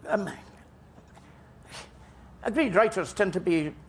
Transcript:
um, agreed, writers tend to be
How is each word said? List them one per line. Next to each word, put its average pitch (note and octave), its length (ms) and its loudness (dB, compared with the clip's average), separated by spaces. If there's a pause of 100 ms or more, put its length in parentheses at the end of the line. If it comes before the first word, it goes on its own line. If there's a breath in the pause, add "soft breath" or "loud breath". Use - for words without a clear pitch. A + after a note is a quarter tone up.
um, G3+ 220 -2 (2250 loud breath)
agreed, A#3+ 320 0
writers F#3+ 380 2
tend G3 200 2
to F3+ 60 -2
be D#3+ 340 0 (160)